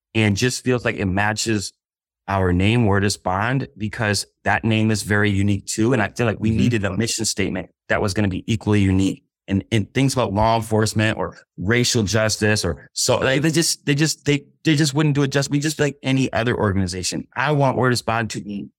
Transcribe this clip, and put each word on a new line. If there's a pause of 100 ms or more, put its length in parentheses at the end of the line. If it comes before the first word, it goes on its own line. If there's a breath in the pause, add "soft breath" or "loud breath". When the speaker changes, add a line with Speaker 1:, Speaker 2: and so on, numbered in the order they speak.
(140)
Speaker 1:
and
just
feels
like
it
matches (560)
our
name,
Word
is
Bond, (100)
because (200)
that
name
is
very
unique
too.
And
I
feel
like
we
Speaker 2:
Mm-hmm.
Speaker 1:
needed
a
mission
statement (180)
that
was
gonna
be
equally
unique. (240)
And,
and
things
about
law
enforcement
or (180)
racial
justice
or
so,
like,
they
just,
they
just,
they, (160)
they
just
wouldn't
do
it
just,
we
just
be
like
any
other
organization.
I
want
Word
is
Bond
to
be